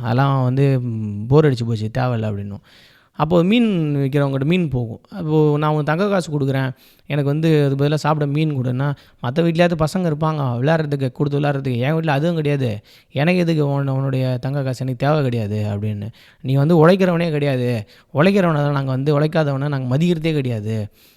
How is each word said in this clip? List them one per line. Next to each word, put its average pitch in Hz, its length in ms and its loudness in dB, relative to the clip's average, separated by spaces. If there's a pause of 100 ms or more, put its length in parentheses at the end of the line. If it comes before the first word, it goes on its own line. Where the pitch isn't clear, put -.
அதெல்லாம் 131 420 2
வந்து, 131 360 2
ம், 110 480 -4
போர் 151 180 6
அடிச்சு 123 220 0
போச்சு, 110 300 -4
தேவையில்ல" 117 340 -2
அப்படின்னும். 101 280 -10 (560)
அப்போ 165 280 2
மீன் 190 520 2
விக்கிறவங்ககிட்ட 139 500 0
மீன் 170 240 2
போகும். 120 400 -6
அப்போ, 151 480 2
"நான் 151 120 0
உனக்கு 151 140 0
தங்க 165 260 0
காசு 160 300 -2
கொடுக்குறேன், 135 300 -2 (360)
எனக்கு 139 240 -2
வந்து 156 360 2
அது 139 100 0
பதிலா 143 180 0
சாப்பிட 147 320 0
மீன் 143 360 -2
கொடுன்னா," 131 340 -2 (280)
மத்த 131 160 -2
வீட்லயாவது 170 380 2
பசங்க 160 360 0
இருப்பாங்க 147 460 -2
விளையாடுறதுக்கு, 143 520 0
கொடுத்து 143 280 -2
விளையாடுறதுக்கு, 139 380 -2
"என் 131 160 0
வீட்ல 160 180 0
அதுவும் 156 240 0
கிடையாது, 139 460 -2 (300)
எனக்கு 170 280 0
எதுக்கு 160 280 2
உன்-, 139 200 -2
உன்னுடைய 135 540 -2
தங்க 139 220 -4
காசு? 131 220 -4
எனக்கு 131 220 -2
தேவை 151 160 2
கிடையாது" 107 500 -2
அப்படின்னு. 104 360 -6 (320)
"நீ 131 140 -2
வந்து 156 320 6
உழைக்கிறவனே 180 420 2
கிடையாது, 127 580 -2 (260)
உழைக்கிறவனை 175 400 4
தான் 147 180 0
நாங்க 139 200 -2
வந்து, 143 280 0
உழைக்காதவனை 147 480 0
நாங்க 131 300 -2
மதிக்கிறதே 165 360 0
கிடையாது. 110 560 -2 (280)